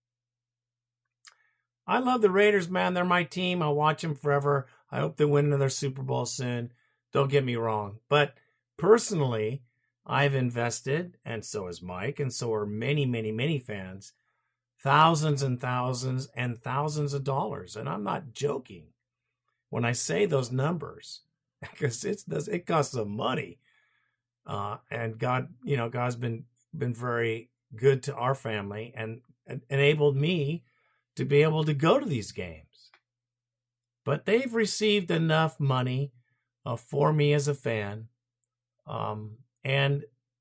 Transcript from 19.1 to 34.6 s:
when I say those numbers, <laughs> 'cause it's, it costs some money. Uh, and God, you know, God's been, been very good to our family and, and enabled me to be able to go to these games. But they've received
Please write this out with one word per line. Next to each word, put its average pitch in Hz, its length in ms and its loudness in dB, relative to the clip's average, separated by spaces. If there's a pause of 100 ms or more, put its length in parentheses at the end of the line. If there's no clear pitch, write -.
when 120 140 -2
I 120 80 2
say 170 340 0
those 131 260 0
numbers, 139 720 -4 (240)
<laughs> - 340 -18
'cause 135 260 -4
it's, 202 220 -4
it 170 380 -4
costs 160 280 0
some 104 220 -4
money. 117 440 -4 (840)
Uh, 101 320 -6 (120)
and 113 300 -6
God, 127 300 -2 (140)
you 143 120 -2
know, 117 140 -2
God's 123 260 -2
been, 117 300 -6 (320)
been 123 160 -2
very 117 560 -2 (260)
good 131 280 4
to 131 120 -8
our 127 200 0
family 107 600 -6
and, 113 240 -8 (260)
and 135 240 -10
enabled 143 460 4
me 156 480 0 (540)
to 131 80 -2
be 143 160 6
able 156 240 2
to 156 80 2
go 160 260 4
to 285 60 -2
these 123 260 -4
games. - 600 -14 (1120)
But 147 200 -2
they've 233 280 2
received 208 580 2